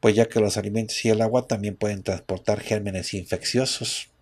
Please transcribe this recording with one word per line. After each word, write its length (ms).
pues 140
ya 140
que 120
los 180
alimentos 480
y 20
el 140
agua 240
también 280
pueden 280
transportar 580
gérmenes 540
infecciosos. 960